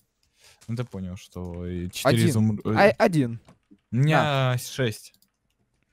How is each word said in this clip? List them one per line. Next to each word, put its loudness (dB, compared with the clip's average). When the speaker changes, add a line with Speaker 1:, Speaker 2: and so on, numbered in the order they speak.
Speaker 1:
ну, -6
ты -6
понял, -12
что -12
и -6
четыре 0
Speaker 2:
Один. 4
Speaker 1:
изумру-, 0
э, 0
Speaker 2:
А, 6
один. 0
Speaker 1:
у -4
меня 4
Speaker 2:
На. 0
Speaker 1:
шесть. -6